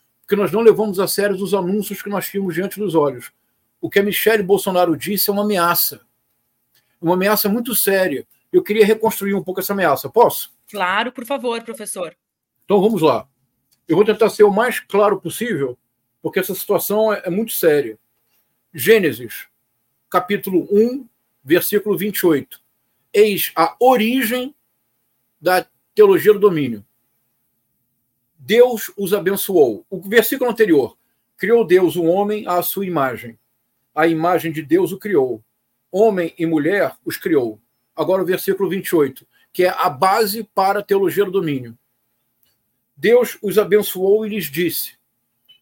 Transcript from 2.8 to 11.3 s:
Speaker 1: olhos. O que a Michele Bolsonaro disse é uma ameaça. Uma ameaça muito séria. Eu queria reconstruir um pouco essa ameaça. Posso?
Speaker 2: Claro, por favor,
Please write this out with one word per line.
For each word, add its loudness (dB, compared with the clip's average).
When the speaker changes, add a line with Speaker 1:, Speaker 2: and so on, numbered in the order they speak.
Speaker 1:
olhos. -2
O -8
que 2
a 4
Michele 0
Bolsonaro 2
disse -4
é 0
uma -2
ameaça. -2
Uma 0
ameaça 0
muito -4
séria. -2
Eu 4
queria 4
reconstruir -2
um -4
pouco -8
essa -4
ameaça. 0
Posso? 0
Speaker 2:
Claro, -4
por -16
favor, -6